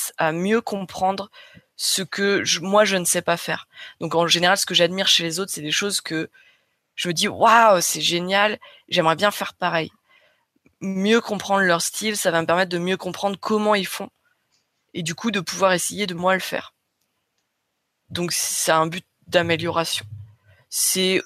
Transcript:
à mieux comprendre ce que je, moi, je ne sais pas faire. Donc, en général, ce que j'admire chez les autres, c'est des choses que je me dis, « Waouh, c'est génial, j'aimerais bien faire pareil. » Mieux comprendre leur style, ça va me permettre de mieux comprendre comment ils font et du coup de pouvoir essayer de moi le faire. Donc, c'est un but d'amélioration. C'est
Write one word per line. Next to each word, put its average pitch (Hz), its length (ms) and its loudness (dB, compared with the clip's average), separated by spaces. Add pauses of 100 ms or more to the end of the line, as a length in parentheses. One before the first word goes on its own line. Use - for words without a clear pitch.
(180)
à 160 120 0
mieux 190 300 0
comprendre 196 720 -4 (420)
ce - 280 -2
que 196 420 0
je, 180 160 0
moi, 196 240 4
je 196 120 2
ne 180 80 -2
sais 170 180 0
pas 170 140 0
faire. - 300 -6 (320)
Donc, 165 160 -4
en 165 140 2
général, 175 280 4
ce - 100 0
que 185 80 -2
j'admire 180 340 2
chez - 160 4
les 165 160 -4
autres, 196 100 -6
c'est 151 120 -8
des 151 100 -8
choses 202 280 -2
que 160 300 -6 (640)
je - 140 -6
me 175 40 0
dis, « 185 160 -2
Waouh, 220 540 6
c'est - 180 -2
génial, 180 580 0 (300)
j'aimerais 165 280 2
bien 202 140 2
faire - 220 -6
pareil. » 170 380 -4 (880)
Mieux 196 400 2
comprendre 196 400 0
leur 175 220 4
style, 214 340 -4
ça 190 140 0
va 165 100 2
me 160 60 0
permettre 175 240 2
de 175 80 -2
mieux 180 180 -2
comprendre 185 420 -6
comment 214 360 0
ils 190 120 0
font - 220 -10 (840)
et 185 80 -6
du 165 120 -6
coup 233 160 -6
de 202 100 -2
pouvoir 180 340 0
essayer 180 320 -4
de 180 80 -6
moi 175 180 0
le 185 80 0
faire. - 320 -8 (1400)
Donc, 175 240 -6
c'est - 400 -2
un 160 140 4
but 170 180 -8 (220)
d'amélioration. 165 800 0 (640)
C'est 185 560 0